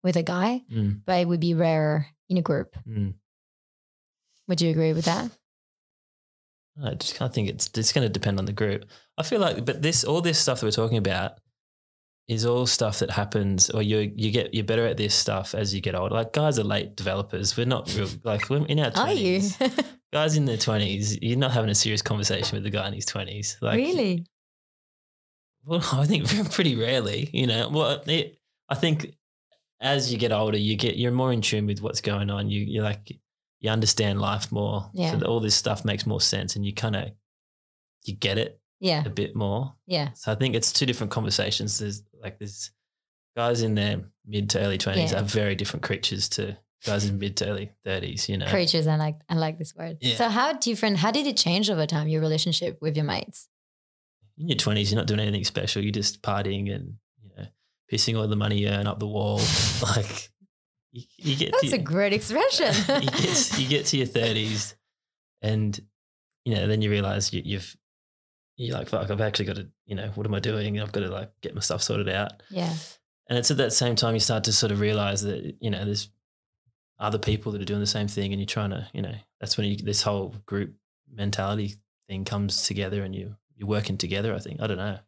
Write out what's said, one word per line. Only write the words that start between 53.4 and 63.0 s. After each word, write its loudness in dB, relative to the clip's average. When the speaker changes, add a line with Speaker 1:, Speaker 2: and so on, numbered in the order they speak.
Speaker 2:
In -6
your 2
twenties, 2
you're 2
not 0
doing 2
anything 0
special. -2
You're 0
just -2
partying -2
and, -10
you -20
know, -12
pissing 0
all 0
the 0
money 2
you 2
earn 0
up -4
the -2
wall. 0
<laughs> 2
Like, -2
you, -14
you 0
get 0
Speaker 1:
That's 4
Speaker 2:
to 4
Speaker 1:
a 0
great 0
expression. 2
Speaker 2:
<laughs> 2